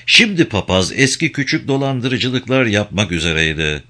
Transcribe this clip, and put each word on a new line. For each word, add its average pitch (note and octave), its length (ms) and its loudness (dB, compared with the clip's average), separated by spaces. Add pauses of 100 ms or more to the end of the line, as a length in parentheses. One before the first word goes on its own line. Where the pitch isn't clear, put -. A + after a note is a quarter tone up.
Şimdi G3+ 400 2
papaz F#2 500 0
eski C#3 360 0
küçük D3 360 -4
dolandırıcılıklar C3 1000 0
yapmak G#2 460 0
üzereydi. D#2+ 800 0